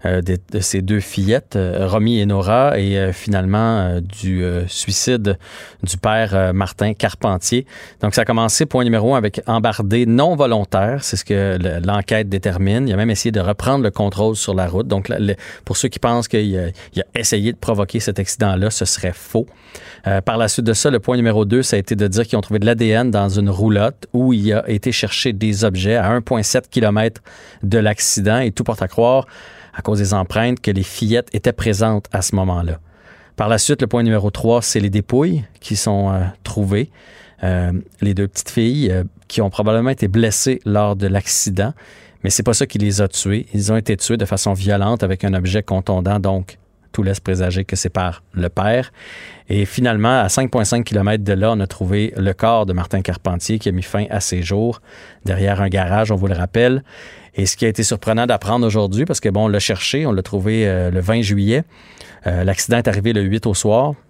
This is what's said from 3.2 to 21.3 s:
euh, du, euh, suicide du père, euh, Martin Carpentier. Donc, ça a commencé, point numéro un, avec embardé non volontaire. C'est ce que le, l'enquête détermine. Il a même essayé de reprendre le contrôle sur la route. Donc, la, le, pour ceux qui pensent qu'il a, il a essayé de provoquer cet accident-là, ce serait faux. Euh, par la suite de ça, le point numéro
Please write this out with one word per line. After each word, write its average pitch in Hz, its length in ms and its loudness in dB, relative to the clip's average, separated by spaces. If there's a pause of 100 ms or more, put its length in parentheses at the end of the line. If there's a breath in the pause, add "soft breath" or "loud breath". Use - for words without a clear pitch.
euh, 90 200 0
du, 90 440 -4
euh, 90 240 -2
suicide 101 680 -2 (460 loud breath)
du 90 160 -4
père, 110 340 0
euh, 95 200 2
Martin 98 420 -2
Carpentier. 110 720 -2 (360 loud breath)
Donc, 104 120 0
ça 123 60 2
a 113 40 2
commencé, 113 420 0
point 127 180 0
numéro 113 300 2
un, 131 40 2
avec 104 300 -2
embardé 113 580 2
non 143 300 4
volontaire. 117 680 0
C'est - 140 -4
ce - 80 -4
que 98 360 0
le, 87 240 -2
l'enquête 101 440 0
détermine. 98 600 0
Il 98 60 0
a - 20 0
même 113 140 0
essayé 110 220 -2
de 104 80 0
reprendre 120 420 0
le 107 80 2
contrôle 104 460 0
sur 101 180 -4
la 92 140 0
route. 95 180 -2
Donc, 98 220 -2
la, 110 100 -2
le, 104 160 0 (300 loud breath)
pour - 120 -4
ceux 131 120 -2
qui - 100 -8
pensent 120 300 0
qu'il 107 280 0
a, 87 120 -2 (260 loud breath)
il - 80 -2
a - 20 -4 (140)
essayé 110 340 0
de - 60 -10
provoquer 104 400 -2
cet 104 220 -4
accident-là, 98 500 0
ce - 140 -4
serait - 280 -4
faux. - 340 -4 (600 loud breath)
Euh, 95 140 2
par 113 180 -2
la 113 100 2
suite 117 160 -2
de 113 80 2
ça, 127 160 2
le 123 120 2
point 127 160 -2
numéro 110 280 4